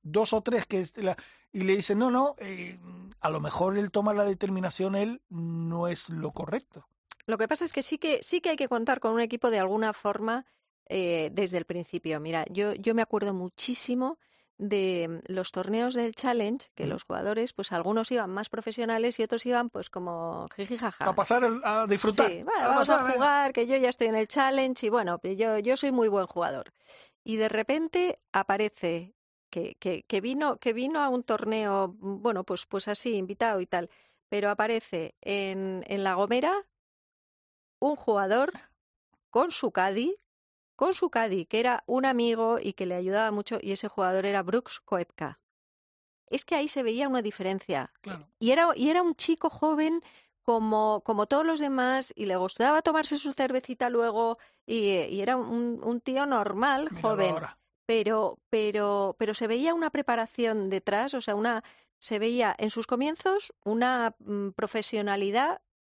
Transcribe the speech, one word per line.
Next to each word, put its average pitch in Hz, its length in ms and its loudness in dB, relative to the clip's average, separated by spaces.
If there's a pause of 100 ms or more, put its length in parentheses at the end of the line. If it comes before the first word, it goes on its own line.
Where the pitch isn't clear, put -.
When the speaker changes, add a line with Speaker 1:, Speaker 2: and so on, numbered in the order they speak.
Speaker 1:
dos 196 300 0
o 220 80 4
tres 233 260 0
que 196 140 0
es 175 160 -8
la, 196 180 0 (360)
y 196 120 -4
le 190 120 6
dicen, 202 240 2
"No, 247 120 4
no", 269 280 2
eh, 180 380 -12 (420)
a 160 100 0
lo 156 100 -2
mejor 180 380 0
él 202 140 0
toma 208 220 2
la 208 120 4
determinación, 190 680 -2
él 214 340 -2
no 165 580 -4
es 175 220 -4
lo 156 220 -4
correcto. - 560 -8 (400)
Speaker 2:
Lo 220 120 0
que 220 80 2
pasa 311 180 0
es 320 80 -4
que 285 80 -2
sí 294 160 -4
que, 311 240 0
sí - 180 -2
que 349 120 -2
hay 311 40 0
que 277 120 -2
contar 233 320 0
con 220 140 0
un 233 80 2
equipo 233 280 0
de 226 80 2
alguna 208 360 0
forma, 220 520 -4 (420)
eh, 170 460 0
desde 180 240 0
el 170 80 -4
principio. 165 540 -4
Mira, 160 320 -2
yo, 202 240 0
yo 208 180 0
me 226 80 2
acuerdo 202 320 0
muchísimo 247 840 -4 (400)
de, 190 480 0 (200)
mm, 185 60 -6
los 185 180 -4
torneos 226 440 -2
del 233 180 -2
Challenge, 240 640 -2
que - 100 -6
Speaker 1:
Mm. 165 40 -2
Speaker 2:
los 185 140 -6
jugadores, 220 500 -2
pues - 180 -6
algunos 196 400 0
iban 220 180 0
más 196 200 -6
profesionales 226 720 -2
y 226 40 2
otros 226 240 -2
iban, 240 240 0
pues, - 180 -10
como 170 640 -6
jiji 202 220 -6
jaja. 226 320 -6
Speaker 1:
A 185 60 0
pasar 233 280 4
el, 233 200 2
a 220 240 2
disfrutar, 202 420 4
Speaker 2:
Sí, 170 140 -6
"Vale, 381 180 0
Speaker 1:
a 240 80 2
Speaker 2:
vamos 277 180 4
Speaker 1:
pasar, 294 120 6
Speaker 2:
a 262 40 0
Speaker 1:
venga. 254 120 0
Speaker 2:
jugar, 285 380 4
que 233 120 0
yo 254 100 2
ya 254 140 4
estoy 247 180 0
en 220 80 2
el 220 120 2
Challenge 269 580 2
y 214 40 2
bueno, 202 300 2
que 190 160 -4
yo, 220 220 2
yo 226 200 2
soy 277 140 0
muy 240 160 4
buen 196 200 2
jugador". 165 440 -4 (520)
Y 220 140 -2
de 220 120 2
repente 311 720 0 (120)
aparece 190 840 0 (340)
que, - 300 -6
que, 185 240 -4
que 196 180 -2
vino, 269 360 0
que 233 160 0
vino 269 280 -2
a 277 80 2
un 247 140 0
torneo, 208 760 0
mm, 196 220 -6
bueno, 208 240 0
pues, - 220 -6
pues 190 200 -6
así, 214 280 -2
invitado 202 460 0
y 180 40 -4
tal, 175 240 -2 (400)
pero 202 220 0
aparece 208 720 -2
en, 190 640 -4
en 196 160 -2
La 190 100 2
Gomera 233 400 2 (1300)
un 285 160 2
jugador 220 580 2 (760)
con 330 220 2
su 240 200 -2
caddy, 202 440 0 (600)
con 349 180 2
su 359 160 -2
caddy, 196 360 0
que 214 140 0
era 247 280 2
un 262 180 2
amigo 233 540 2
y 202 140 -4
que 190 120 -6
le 180 100 -4
ayudaba 196 360 0
mucho, 208 300 -4
y 196 120 -6
ese 202 140 -6
jugador 190 380 0
era 202 180 0
Brooks 208 380 -2
Koepka. 165 580 -6 (880)
Es - 180 -4
que 349 100 -2
ahí 294 120 0
se 277 160 -2
veía 240 240 0
una 254 140 0
diferencia. 190 800 -4
Speaker 1:
Claro. 175 260 -14 (120)
Speaker 2:
Y 226 120 4
era, 330 240 6
y 269 140 2
era 349 140 4
un 339 120 2
chico - 340 0
joven 311 520 0 (400)
como, 214 640 2
como 214 240 0
todos 294 180 4
los 320 140 0
demás, 262 560 0
y 208 100 -6
le 190 100 0
gustaba 233 460 2
tomarse 311 360 2
su 285 160 -4
cervecita 254 560 -2
luego, 233 480 2 (280)
y, 214 280 2
y 190 280 0
era 247 160 2
un, 240 460 -2
un 233 180 -2
tío 262 240 0
normal, 262 640 2
Speaker 1:
Míralo 170 100 -12
Speaker 2:
joven. 196 320 2
Speaker 1:
ahora. 160 260 -8 (280)
Speaker 2:
Pero, 220 520 2 (100)
pero, 208 720 2
pero 214 160 0
se 240 120 -2
veía 269 280 2
una 330 160 0
preparación 226 800 0
detrás, 202 440 0
o 262 80 -4
sea, 214 140 -2
una, 220 280 0 (360)
se - 180 -4
veía 226 400 2
en 214 140 0
sus 226 160 -4
comienzos 320 640 0 (100)
una, 233 560 2
mm, 202 320 -4
profesionalidad 208 1080 0 (200)